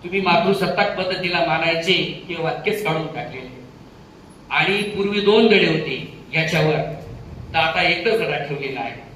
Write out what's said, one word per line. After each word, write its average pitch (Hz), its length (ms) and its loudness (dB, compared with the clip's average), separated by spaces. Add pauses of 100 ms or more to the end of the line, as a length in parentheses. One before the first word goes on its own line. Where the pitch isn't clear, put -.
तुम्ही 180 180 -2
मातृसत्ताक 185 760 2
पद्धतीला 180 460 0
मानायचे 165 840 0
हे 175 100 -8
वाक्यच 160 460 -2
काढून 156 220 -2
टाकलेले. 123 560 -12 (880)
आणि 175 320 0
पूर्वी 202 380 0
दोन 226 260 8
धडे 190 200 8
होते 156 460 -2 (220)
याच्यावर, 156 420 2 (800)
तर 165 40 2
आता 165 240 2
एकच 214 360 2
धडा 147 180 -2
ठेवलेला 139 440 -6
आहे. - 360 -10